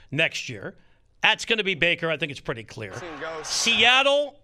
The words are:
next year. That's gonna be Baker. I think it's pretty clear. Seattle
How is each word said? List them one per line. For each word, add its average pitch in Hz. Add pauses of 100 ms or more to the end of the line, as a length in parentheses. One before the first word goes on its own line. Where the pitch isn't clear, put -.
(120)
next 151
year. 120 (460)
That's 214
gonna 220
be 190
Baker. 170
I 160
think 156
it's 127
pretty 117
clear. 104 (480)
Seattle 262